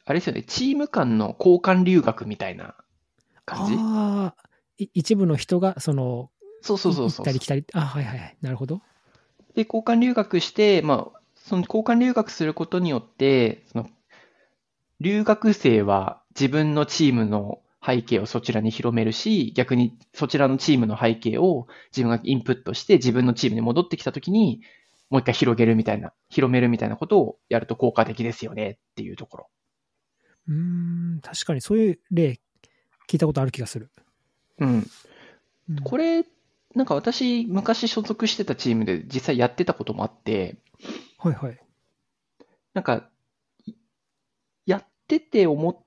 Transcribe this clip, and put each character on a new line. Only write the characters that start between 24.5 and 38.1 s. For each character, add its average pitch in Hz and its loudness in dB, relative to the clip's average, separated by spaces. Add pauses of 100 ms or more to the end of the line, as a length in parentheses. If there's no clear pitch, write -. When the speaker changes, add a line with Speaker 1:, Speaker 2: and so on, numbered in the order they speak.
Speaker 1:
も 135 4
う - 0
一 127 0
回 123 2
広 117 2
げ 113 4
る 113 6
み 110 2
た 110 -2
い 104 -6
な、 - -12 (180)
広 135 2
め 127 4
る 123 4
み 117 0
た 110 -4
い - -2
な 107 -6
こ - -8
と 208 4
を 120 -2 (100)
や 113 0
る 113 -10
と 113 -6
効 120 0
果 117 4
的 113 -6
で 117 -4
す - -12
よ 110 -10
ね 107 -6
っ - -20
て 98 -10
い 92 -12
う 95 -16
と - -16
こ - -20
ろ。 - -20 (960)
Speaker 2:
う - -2
ー 147 -2
ん、 170 -4
確 - -10
か 165 -2
に 135 -4
そ 208 -2
う - 4
い 220 4
う - -8 (100)
例 160 0 (680)
聞 - 0
い - 4
た 160 0
こ 151 0
と 139 -2
あ 135 2
る 127 -2
気 - -8
が 117 -6
す - -10
る。 110 -18 (680)
Speaker 1:
う 147 0
ん。 117 2 (840)
Speaker 2:
う 170 -4
ん。 - -4
Speaker 1:
こ 180 -4
れ、 330 2 (500)
な 254 2
ん 262 0
か - 0
私、 240 -2
昔 202 0
所 226 -2
属 220 -4